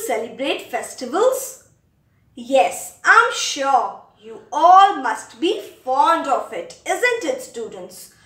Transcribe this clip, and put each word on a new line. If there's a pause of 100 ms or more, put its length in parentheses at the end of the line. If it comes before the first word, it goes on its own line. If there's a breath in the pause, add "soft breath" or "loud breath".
celebrate
festivals? (680)
Yes,
I'm
sure (180)
you (100)
all
must
be
fond
of
it,
isn't
it,
students? (120 soft breath)